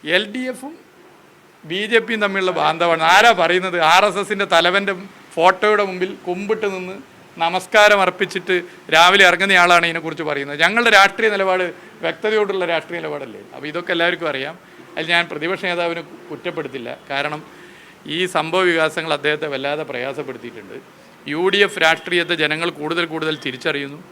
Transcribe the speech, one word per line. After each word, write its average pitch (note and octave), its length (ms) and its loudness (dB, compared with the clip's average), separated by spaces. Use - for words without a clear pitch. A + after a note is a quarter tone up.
എൽ G3+ 80 2
ഡി B3+ 180 -6
എഫും C4 220 -14
ബി F#3 120 -4
ജെ A#3 140 4
പിയും A3+ 180 -4
തമ്മിലുള്ള F#3+ 380 -2
ബാന്ധവമാണ്. E3 420 2
ആരാ A3+ 160 8
പറയുന്നത്? F3 360 0
ആർ F#3+ 160 6
എസ് F#3 140 -4
എസിൻ്റെ G3 320 -4
തലവൻ്റെ G3 380 2
ഫോട്ടോയുടെ G3 540 2
മുമ്പിൽ F#3 220 -4
കുമ്പിട്ട് G3+ 480 -4
നിന്ന് F#3 200 -10
നമസ്കാരം G3+ 600 4
അർപ്പിച്ചിട്ട് F#3 520 -2
രാവിലെ F3+ 340 8
ഇറങ്ങുന്നയാളാണ് F3 600 4
ഇതിനെക്കുറിച്ച് E3 400 -6
പറയുന്നത്. C#3+ 340 -6
ഞങ്ങളുടെ A3+ 340 2
രാഷ്ട്രീയ G3 380 4
നിലപാട് F#3+ 300 0
വ്യക്തതയോടുള്ള G3 580 -2
രാഷ്ട്രീയ E3 280 -6
നിലപാടല്ലേ? C#3 400 -10
അപ്പോൾ C3 180 -14
ഇതൊക്കെ F3 240 -6
എല്ലാവർക്കും E3+ 380 0
അറിയാം. C#3 220 -8
അതിൽ D#3+ 200 -6
ഞാൻ E3+ 160 2
പ്രതിപക്ഷ E3+ 400 -6
നേതാവിനെ E3+ 320 -4
കുറ്റപ്പെടുത്തില്ല. C#3 580 -10
കാരണം D3 300 -4
ഈ - 20 -4
സംഭവ D#3+ 260 0
വികാസങ്ങൾ D#3+ 460 0
അദ്ദേഹത്തെ D3+ 360 -2
വല്ലാതെ C#3+ 380 -4
പ്രയാസപ്പെടുത്തിയിട്ടുണ്ട്. B2 840 -10
യു D#3+ 80 -4
ഡി G3+ 120 2
എഫ് - 200 -6
രാഷ്ട്രീയത്തെ E3+ 580 0
ജനങ്ങൾ D#3 260 -2
കൂടുതൽ E3 340 -2
കൂടുതൽ D#3 220 -4
തിരിച്ചറിയുന്നു. C#3+ 540 -6